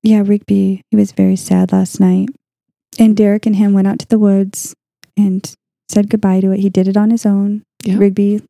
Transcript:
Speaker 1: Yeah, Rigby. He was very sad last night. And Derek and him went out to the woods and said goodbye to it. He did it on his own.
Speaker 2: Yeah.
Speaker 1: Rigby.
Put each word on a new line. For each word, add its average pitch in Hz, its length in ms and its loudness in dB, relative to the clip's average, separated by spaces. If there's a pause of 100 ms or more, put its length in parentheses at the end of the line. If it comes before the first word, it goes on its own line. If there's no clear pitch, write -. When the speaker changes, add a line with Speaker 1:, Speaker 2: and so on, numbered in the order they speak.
Speaker 1:
Yeah, 214 220 4
Rigby. 196 640 -2
He 214 60 0
was 202 160 0
very 190 240 0
sad 185 360 0
last 190 260 -2
night. 190 300 2 (720)
And 220 180 4
Derek 208 300 0
and 214 100 0
him 202 160 2
went 196 160 2
out 196 120 -4
to - 80 -14
the 226 100 0
woods 196 560 -2 (420)
and 196 340 -2 (380)
said 208 220 0
goodbye 190 300 0
to 190 120 0
it. 196 80 -4
He 196 80 0
did 185 200 0
it 196 100 -2
on 214 120 2
his 226 140 -2
own. 202 380 -2 (220)
Speaker 2:
Yeah. 190 140 -2
Speaker 1:
Rigby. 202 500 0